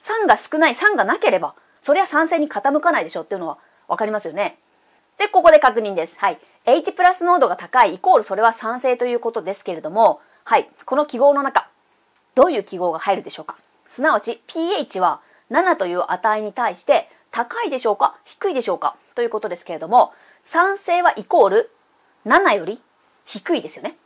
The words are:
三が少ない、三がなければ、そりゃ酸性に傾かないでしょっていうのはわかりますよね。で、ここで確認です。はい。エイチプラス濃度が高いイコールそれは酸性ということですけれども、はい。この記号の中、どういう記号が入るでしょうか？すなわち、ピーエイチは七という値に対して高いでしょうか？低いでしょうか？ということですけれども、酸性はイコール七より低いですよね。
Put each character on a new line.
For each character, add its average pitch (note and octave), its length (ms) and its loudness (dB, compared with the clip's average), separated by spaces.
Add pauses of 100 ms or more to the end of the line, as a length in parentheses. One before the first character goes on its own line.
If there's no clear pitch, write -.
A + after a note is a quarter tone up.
三 G#4+ 260 -2
が A3 80 8
少 - 220 -6
な D#4 100 4
い、 B3+ 80 0
三 G#4 220 2
が G3 80 2
な A3 120 0
け - 140 2
れ F3+ 80 0
ば、 D3+ 160 -8 (260)
そ C#4+ 120 0
り F#4 80 4
ゃ F4+ 40 2
酸 D#4+ 220 0
性 E4+ 120 -2
に D4+ 100 0
傾 C#4 320 -2
か E4 100 2
な C4 80 0
い E3+ 60 -4
で - 40 -16
し - 60 -16
ょ E3 60 -6
っ E3 40 -12
て G3+ 100 -8
い - 20 -10
う - 20 -10
の E3 80 -8
は D3 100 -10 (300)
わ F3 80 -4
か G#3+ 100 -4
り G#3+ 60 -6
ま G#3+ 80 -4
す A#3+ 80 -10
よ B3 60 -10
ね。 - 240 -6 (600)
で、 G#4 120 -2
こ F4+ 140 2
こ E4 80 10
で D4+ 80 10
確 B3+ 200 4
認 G#3 140 -4
で E3 140 -4
す。 - 120 -20
は F#3 120 0
い。 - 80 -12 (260)
エ C4+ 120 4
イ D#4 60 -2
チ - 80 -6
プ F4+ 100 -4
ラ F4+ 120 6
ス F4+ 100 -6
濃 F4 160 2
度 B3+ 80 4
が F3 80 -2
高 A#3+ 300 2
い E3+ 80 -2
イ - 60 -12
コ F4+ 160 0
ー - 20 4
ル G#3+ 80 2
そ F#3+ 100 -6
れ G#3 60 -2
は A3+ 100 4
酸 A3+ 300 -8
性 B3+ 160 0
と B3 80 -4
い B3 80 -2
う A#3 80 -4
こ A#3 100 -4
と A3+ 100 -6
で F#3 120 -8
す - 100 -12
け F3 120 -8
れ D#3+ 40 -12
ど F3+ 120 -10
も、 G3+ 280 2 (240)
は A#3 140 2
い。 - 120 -2 (140)
こ C4 140 -2
の D4 80 0
記 B3+ 140 -10
号 C#4+ 140 6
の C#4 80 0
中、 C4+ 280 -2 (680)
ど E4+ 120 6
う F4 40 0
い F3 60 -2
う F3+ 80 -4
記 F#3 120 -12
号 F3 140 -2
が D#3+ 80 -6
入 G3 180 -2
る - 60 -10
で - 60 -14
し - 100 -16
ょ D#3 40 -18
う - 20 -18
か？ - 100 -16 (320)
す - 140 -12
な D4+ 100 2
わ A3 80 2
ち、 - 260 -8
ピ - 140 -10
ー E4+ 140 -2
エ F4 80 -4
イ A3+ 60 -8
チ F#3+ 120 -10
は E3 220 0 (280)
七 D#4+ 280 0
と F#3+ 80 -4
い F3 100 -6
う F3+ 140 -2
値 G#3+ 320 -2
に G#3 100 -8
対 G#3 240 -4
し - 80 -20
て - 260 -2 (220)
高 A#3+ 320 -6
い F4+ 60 -6
で C4 100 -6
し A#3+ 80 -4
ょ G#3 60 0
う - 20 -2
か？ - 200 -2 (100)
低 - 240 -8
い E4 40 -4
で B3+ 80 -2
し - 60 -8
ょ F3+ 80 -2
う - 40 -16
か？ - 160 -6 (200)
と B3 60 -4
い A#3+ 40 -2
う A3+ 40 -6
こ G#3+ 100 -6
と G#3+ 80 -8
で F3 80 -8
す - 80 -20
け E3+ 100 -12
れ D#3 60 -10
ど E3 80 -12
も、 A#3+ 240 2 (320)
酸 F#4+ 340 0
性 F4+ 240 -2
は E4+ 140 2
イ G#3 80 -12
コ C#4+ 220 4
ー F#3+ 40 0
ル G#3 220 0 (540)
七 D4 300 2
よ E3 100 -6
り G#3+ 160 -10 (440)
低 D4+ 300 -6
い B3 60 -4
で D#3 80 -14
す - 80 -20
よ - 60 -18
ね。 - 120 -12 (100)